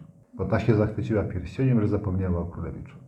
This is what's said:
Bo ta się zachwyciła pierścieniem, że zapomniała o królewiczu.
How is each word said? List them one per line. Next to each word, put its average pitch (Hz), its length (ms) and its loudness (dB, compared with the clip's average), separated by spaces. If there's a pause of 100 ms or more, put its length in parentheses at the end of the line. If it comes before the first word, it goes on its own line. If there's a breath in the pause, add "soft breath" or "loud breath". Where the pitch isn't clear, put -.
(380)
Bo - 80 -2
ta - 140 2
się 113 160 4
zachwyciła 104 480 2
pierścieniem, 120 580 0
że 101 60 4
zapomniała 92 520 0
o 82 60 -2
królewiczu. - 520 -10 (100)